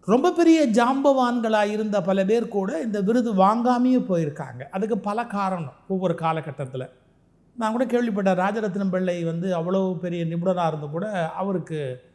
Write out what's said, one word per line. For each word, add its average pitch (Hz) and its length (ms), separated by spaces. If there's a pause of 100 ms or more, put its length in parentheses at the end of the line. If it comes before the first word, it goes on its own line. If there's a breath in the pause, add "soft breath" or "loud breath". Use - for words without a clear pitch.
ரொம்ப 269 300
பெரிய 320 360
ஜாம்பவான்களா 240 960
இருந்த 208 380
பல 190 240
பேர் 233 220
கூட 208 340
இந்த 214 200
விருது 226 320
வாங்காமையே 240 680
போயிருக்காங்க. 147 640
அதுக்கு 208 340
பல 208 280
காரணம் 190 480 (140)
ஒவ்வொரு 185 260
காலகட்டத்துல. 147 760 (680)
நான் 220 160
கூட 247 140
கேள்விப்பட்டேன், 208 520
ராஜரத்னம் 202 520
பிள்ளை 180 340
வந்து 170 320
அவ்வளவு 185 420
பெரிய 170 280
நிபுணரா 170 420
இருந்து 151 220
கூட 175 420
அவருக்கு 160 720 (140)